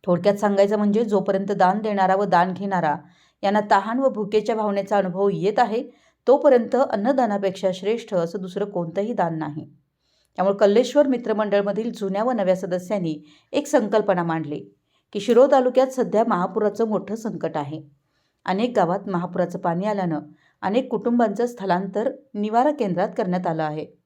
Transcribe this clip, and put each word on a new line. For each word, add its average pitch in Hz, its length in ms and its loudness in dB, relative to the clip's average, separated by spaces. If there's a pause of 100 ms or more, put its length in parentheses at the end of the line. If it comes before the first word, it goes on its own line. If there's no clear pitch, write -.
थोडक्यात 180 320 2
सांगायचं 202 420 2
म्हणजे 208 280 2
जोपर्यंत 196 460 0
दान 190 300 2
देणारा 190 340 2
व 202 80 2
दान 180 300 2
घेणारा 180 420 -2 (480)
यांना 202 160 2 (120)
तहान 214 280 2
व 269 100 2
भुकेच्या 214 460 -2
भावनेचा 202 420 -2
अनुभव 190 320 0
येत 190 300 0
आहे, 233 240 0 (440)
तोपर्यंत 247 480 6 (140)
अन्नदानापेक्षा 202 840 0
श्रेष्ठ 214 400 -4
असं 175 280 -2
दुसरं 190 240 -6
कोणतंही 190 480 -4
दान 170 240 -2
नाही. 151 280 -8 (720)
त्यामुळे 196 200 0
कल्लेश्वर 226 500 4
मित्रमंडळमधील 214 840 -2
जुन्या 196 320 -4
व 254 80 -2
नव्या 190 240 2
सदस्यांनी 180 600 -4 (380)
एक 285 140 -2
संकल्पना 208 560 2
मांडली 160 360 -4 (540)
की 208 60 -4
शिरोळ 240 320 6
तालुक्यात 262 360 4
सध्या 226 400 0
महापुराचं 208 600 0
मोठं 208 280 -4
संकट 196 420 -6
आहे. 147 240 -8 (640)
अनेक 202 300 -2
गावात 190 340 0
महापुराचं 175 500 -4
पाणी 175 260 -2
आल्यानं 185 340 -2 (420)
अनेक 240 300 -2
कुटुंबांचं 233 540 0
स्थलांतर 196 640 -2 (240)
निवारा 220 380 2
केंद्रात 208 460 -2
करण्यात 185 300 -2
आलं 160 160 -2
आहे. 151 220 -6 (200)